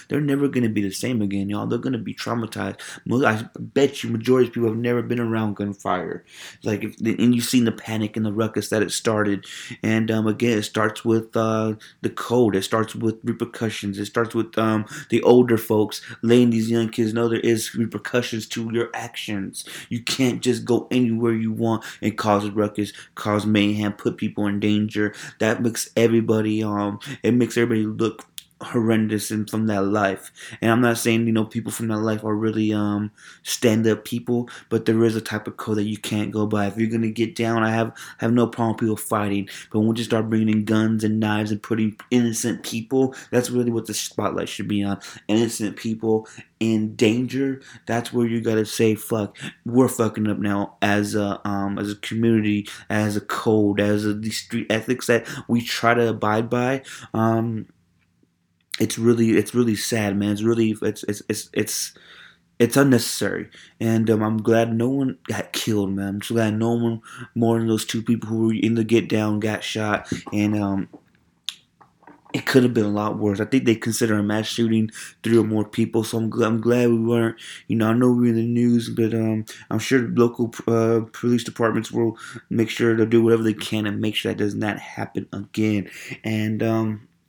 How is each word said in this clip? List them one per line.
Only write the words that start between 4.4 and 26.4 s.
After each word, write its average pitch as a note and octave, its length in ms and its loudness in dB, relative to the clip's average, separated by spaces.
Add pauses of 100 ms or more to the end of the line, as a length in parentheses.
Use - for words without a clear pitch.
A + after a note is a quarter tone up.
of A#2 80 -10
people A#2 140 0
have A2 100 -4
never A#2+ 240 0
been A#2+ 160 -4
around A2 380 -2
gunfire. F#2 680 -4 (380)
Like, G#2 200 -2
if, A2 180 -10
and A2+ 340 4
you've A#2 100 0
seen B2 200 4
the A2 60 2
panic G#2+ 460 -4
and A2 80 0
the G#2 80 -2
ruckus G#2+ 360 -2
that A2 120 2
it F2+ 100 0
started. G#2 540 0 (380)
And, A2 260 2
um, A2 160 2
again, A2 320 2
it G#2 60 -2
starts G#2+ 420 -2
with, A2+ 320 0
uh, A2 380 0 (260)
the A2 80 0
code. A#2 460 2
It F#2+ 80 2
starts A2 320 -2
with A2 280 -2
repercussions. A2 760 -4
It G#2 80 -6
starts A#2 260 -2
with, A2+ 240 -2
um, A2 280 2 (260)
the A#2 100 2
older A#2+ 380 6
folks G#2+ 420 0 (220)
letting A#2+ 260 6
these A2+ 220 0
young A#2 180 0
kids A2 240 -2
know A#2 160 0
there A2+ 140 0
is A2+ 320 0
repercussions A2+ 720 -4
to A2+ 240 -6
your A2+ 220 -2
actions. G#2+ 720 -8 (240)
You A#2+ 120 -6
can't A#2 400 -2
just A#2 220 0
go A2+ 260 2
anywhere A#2 440 2
you A2 180 -2
want A2+ 320 0 (180)
and G#2 160 -2
cause G#2 280 2
a G#2 60 -4
ruckus, G#2 420 -2 (220)
cause G#2 300 -2
mayhem, G#2 460 2
put - 240 -4
people G#2 320 -4
in G2+ 140 -2
danger. G#2 520 0 (260)
That A2 220 2
makes A#2 360 -2
everybody, A2 680 4